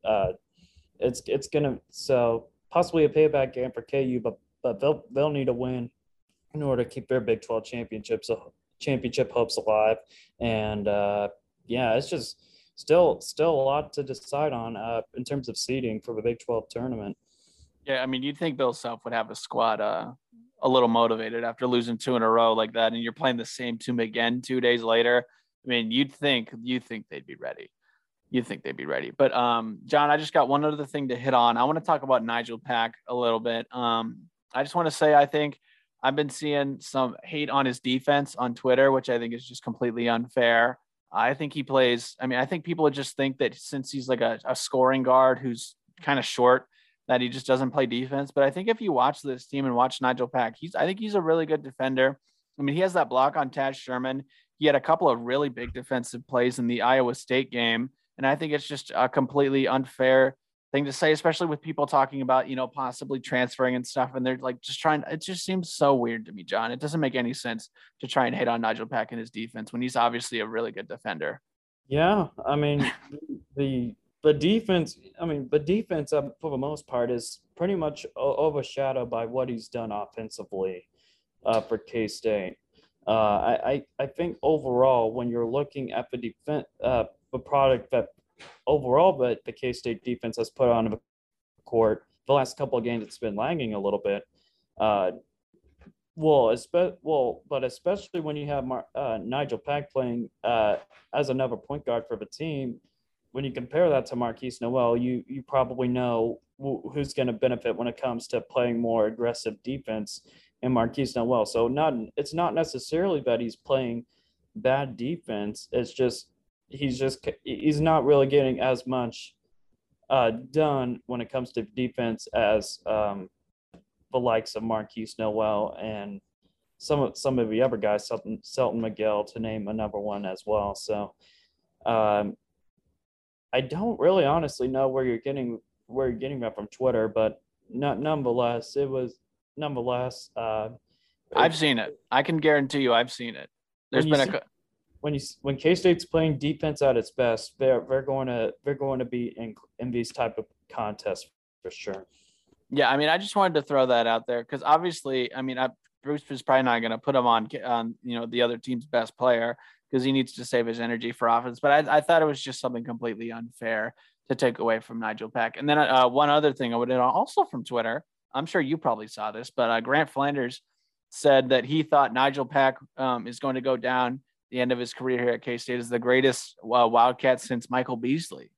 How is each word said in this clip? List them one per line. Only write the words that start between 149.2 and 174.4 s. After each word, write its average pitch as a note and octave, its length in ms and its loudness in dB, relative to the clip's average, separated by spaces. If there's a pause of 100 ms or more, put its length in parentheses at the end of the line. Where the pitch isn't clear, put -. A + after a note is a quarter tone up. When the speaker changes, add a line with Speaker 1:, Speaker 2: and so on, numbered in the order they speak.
Speaker 1:
in, A2 180 -12 (240)
in B2 120 -6
these A#2+ 200 -4
type A2+ 260 -4
of G#2+ 80 -8 (240)
contests G#2 600 -8 (320)
for F2+ 100 -12
sure. F#2+ 340 -12 (640)
Speaker 2:
Yeah, C3+ 180 2
I C#3 80 2
mean, D3+ 100 2
I E3 100 4
just G3+ 200 -6
wanted F#3+ 160 4
to D3+ 80 2
throw C3+ 240 2
that A#2+ 220 4
out A2+ 200 0
there A#2+ 160 -2
'cause C3+ 220 -8
obviously, D3 680 2
I C3 80 -8
mean, C3 160 -6
I, B2+ 120 0 (340)
Bruce D3 260 -6
is C3 120 -8
probably C3 220 4
not A#2+ 160 4
gonna A2+ 180 -2
put C3+ 180 -2
him B2 100 4
on, A2+ 220 4 (160)
on, A#2 400 -2
you A#2+ 160 -6
know, A#2 60 -6
the A#2+ 160 0
other A#2+ 160 2
team's A#2+ 280 -6
best A2+ 320 -2
player A#2+ 380 2 (360)
'cause C3 120 0
he C3+ 80 0
needs C3 220 0
to B2 100 -14
save A#2+ 220 0
his A#2 140 -4
energy A#2 320 -4
for A#2 160 0
offense. A#2+ 320 0
But D3 280 4
I, D3+ 100 4
I D3+ 40 6
thought E3 200 4
it D#3+ 40 4
was C#3+ 160 -2
just - 180 -10
something B2 240 -6
completely A#2 480 -8
unfair A2+ 640 -6 (360)
to C3+ 60 0
take B2 220 0
away A2+ 220 2
from A2+ 200 -10
Nigel A2 300 -6
Pack. A#2 280 -2
And C#3+ 120 -2
then, D3 80 4
uh, B2+ 320 6
one D3 200 4
other D3 220 4
thing B2+ 220 -4
I A#2 40 0
would A#2+ 140 0
add B2+ 80 2
on, B2+ 140 4
also B3+ 320 0
from - 180 -10
Twitter, A#2+ 400 -4 (300)
I'm C#3+ 140 -4
sure F#3 120 0
you D3 180 -2
probably A2 300 -2
saw G#2+ 240 -8
this, A2+ 200 -12
but, A#2 180 0
uh, A2+ 100 2
Grant C#3 300 0
Flanders C3+ 520 -2 (480)
said C3+ 400 4
that B2+ 160 4
he D3+ 180 0
thought C#3 300 4
Nigel C3+ 320 2
Pack, C3+ 340 2 (180)
um, B2+ 300 -2
is A#2+ 120 -14
going C3+ 160 -2
to C3 60 -4
go B2+ 160 0
down B2+ 440 0 (300)